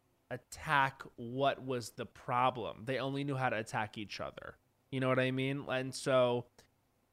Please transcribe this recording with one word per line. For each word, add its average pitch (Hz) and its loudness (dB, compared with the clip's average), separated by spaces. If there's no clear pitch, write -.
attack 135 0
what 127 0
was 123 -4
the 117 -10
problem. 123 0
They 127 -2
only 139 -2
knew 143 -2
how 131 0
to 107 -2
attack 110 -4
each 101 -10
other. - -10
You 131 -2
know 131 2
what 131 4
I 131 4
mean? 135 -2
And 131 -2
so, 123 4